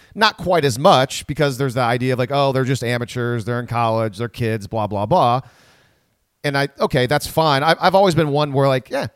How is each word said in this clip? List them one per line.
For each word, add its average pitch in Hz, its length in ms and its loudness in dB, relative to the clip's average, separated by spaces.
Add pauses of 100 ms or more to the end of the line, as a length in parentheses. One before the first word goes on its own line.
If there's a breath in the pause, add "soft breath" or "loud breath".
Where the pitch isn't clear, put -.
(140 soft breath)
not 214 220 0
quite 165 300 0
as 113 120 0
much 143 480 2
because 143 300 -2
there's 135 160 -2
the 123 80 -2
idea 123 320 0
of, 120 60 -2
like, 127 120 -2
oh, 139 220 0
they're 131 120 0
just 123 200 -2
amateurs, 120 600 -4
they're 120 140 -4
in 120 60 -8
college, 113 520 -2
they're 120 100 -6
kids, 110 380 -4
blah, 107 200 -4
blah, 101 200 -4
blah. 131 340 2 (1040 soft breath)
And 139 160 -2
I, 143 100 0 (100)
okay, 135 280 0
that's 143 200 0
fine. 151 360 2
I, 160 180 4
I've 175 140 4
always 190 200 4
been 151 140 2
one 143 240 0
where, 135 160 2
like, 131 220 -2
yeah, 254 260 -4